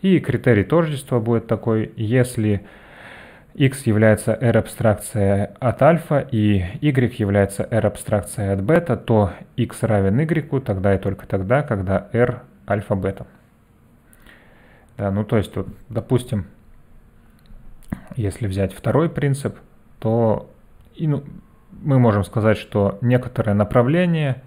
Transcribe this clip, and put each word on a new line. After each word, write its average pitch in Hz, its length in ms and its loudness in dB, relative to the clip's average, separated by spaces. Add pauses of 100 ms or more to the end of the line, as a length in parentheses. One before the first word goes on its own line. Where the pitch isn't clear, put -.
И 185 160 4
критерий 110 460 2
тождества 147 560 0
будет 113 260 0
такой, 110 500 -2
если 110 720 0 (880)
X 135 320 0
является 110 540 4
R 113 180 4
абстракцией 101 880 0 (140)
от 117 200 -2
альфа 151 380 4
и 107 460 0 (160)
Y 131 380 0
является 101 520 2
R 107 160 2
абстракцией 101 680 -2
от 98 100 -2
бета, 117 340 2
то 104 360 2 (240)
X - 260 -4
равен 104 360 2
Y 156 420 -2
тогда 98 340 0
и 92 40 0
только 98 280 -6
тогда, 107 360 0
когда 95 500 -2
R 120 300 0 (260)
альфа-бета. 101 580 -4 (1700)
Да, 101 160 -2
ну 104 120 -2
то 113 120 -2
есть, 98 180 -2
вот, - 140 -8 (200)
допустим, 110 580 -4 (1700)
если 104 320 -4
взять 95 260 -2
второй 135 340 0
принцип, 139 480 -4 (440)
то 110 500 0 (480)
и, 165 80 -4
ну, 143 160 -2 (580)
мы 135 200 2
можем 104 240 4
сказать, 107 340 0
что 101 420 -2
некоторое 120 540 0
направление 139 920 2